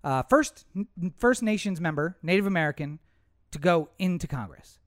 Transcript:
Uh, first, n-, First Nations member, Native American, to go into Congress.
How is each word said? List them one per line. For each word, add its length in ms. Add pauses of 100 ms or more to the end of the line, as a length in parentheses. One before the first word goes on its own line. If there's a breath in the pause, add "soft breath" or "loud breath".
Uh, 200
first, 420 (120)
n-, 420
First 240
Nations 380
member, 420
Native 240
American, 540 (500)
to 80
go 400
into 280
Congress. 600